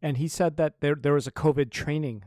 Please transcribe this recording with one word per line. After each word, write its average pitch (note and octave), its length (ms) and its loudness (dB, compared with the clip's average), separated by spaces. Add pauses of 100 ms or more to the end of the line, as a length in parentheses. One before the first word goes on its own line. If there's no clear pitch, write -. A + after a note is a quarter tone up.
and C#3+ 160 -2
he D#3+ 100 -2
said E3 300 0
that D#3 220 0
there, D3 140 2
there D3 200 2
was C#3 120 2
a C3 60 -10
covid C#3+ 380 2
training C#3+ 560 -4